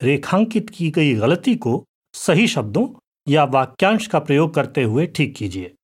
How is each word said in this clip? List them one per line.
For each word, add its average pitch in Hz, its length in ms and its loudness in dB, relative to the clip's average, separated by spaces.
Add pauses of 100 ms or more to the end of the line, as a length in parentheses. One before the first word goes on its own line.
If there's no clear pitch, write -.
रेखांकित 196 680 0
की 165 220 -4
गई 151 240 2
गलती 143 400 0
को - 280 -4 (300)
सही 190 340 2
शब्दों 151 400 -2 (400)
या 147 160 4
वाक्यांश 143 640 0
का 165 120 0
प्रयोग 151 340 2
करते 139 300 -2
हुए 123 240 0
ठीक 143 280 -2
कीजिए। 95 480 -10